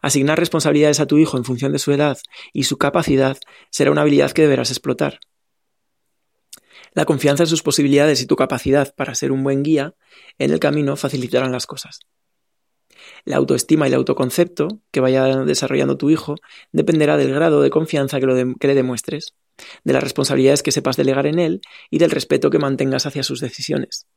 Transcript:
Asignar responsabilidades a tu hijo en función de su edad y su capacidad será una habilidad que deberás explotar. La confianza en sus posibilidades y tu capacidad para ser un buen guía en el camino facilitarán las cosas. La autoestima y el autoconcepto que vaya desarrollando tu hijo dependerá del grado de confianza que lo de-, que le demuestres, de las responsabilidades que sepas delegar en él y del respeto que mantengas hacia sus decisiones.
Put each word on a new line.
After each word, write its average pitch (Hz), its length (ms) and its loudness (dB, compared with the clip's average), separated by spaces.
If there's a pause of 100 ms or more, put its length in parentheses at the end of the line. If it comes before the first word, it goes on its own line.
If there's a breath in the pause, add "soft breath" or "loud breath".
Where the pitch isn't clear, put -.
Asignar 147 360 0
responsabilidades 151 600 2
a 143 80 0
tu 147 100 2
hijo 151 200 2
en 120 80 -4
función 127 260 -4
de 147 80 -2
su 143 140 -2
edad 143 260 0 (320 loud breath)
y 143 140 -2
su - 120 -2
capacidad 139 600 0 (340 loud breath)
será 143 180 2
una 147 120 2
habilidad 143 300 4
que 160 120 2
deberás 127 260 2
explotar. 135 500 -4 (1700 soft breath)
La 151 120 0
confianza 143 380 2
en 165 40 0
sus 160 160 -2
posibilidades 143 580 2
y 131 60 -6
tu - 80 2
capacidad 135 600 0
para 135 200 -8
ser 135 160 -4
un 135 120 -2
buen 139 200 -2
guía 151 320 0 (420 soft breath)
en 139 140 0
el 156 80 0
camino 143 360 0
facilitarán 131 560 -4
las 127 140 -6
cosas. - 340 -16 (1300 loud breath)
La - 120 -2
autoestima 139 480 2
y 135 40 0
el 131 60 2
autoconcepto 135 720 -2 (240)
que - 80 -2
vaya 131 440 2
desarrollando 139 540 -2
tu 139 120 0
hijo 156 260 0 (360 loud breath)
dependerá 151 460 2
del 135 160 0
grado 151 280 2
de 139 80 4
confianza 147 500 -2
que 131 60 -2
lo 131 100 2
de-, 127 240 -2
que 143 80 0
le 139 80 2
demuestres, 127 580 -4 (500 loud breath)
de 127 100 0
las 135 100 2
responsabilidades 135 580 2
que 143 100 -2
sepas 131 240 -2
delegar 135 300 0
en 156 140 0
él 175 220 -2 (280 loud breath)
y 156 80 -4
del 160 140 4
respeto 143 380 0
que 151 100 0
mantengas 135 460 -2
hacia 143 180 -6
sus 123 160 -8
decisiones. 135 760 -8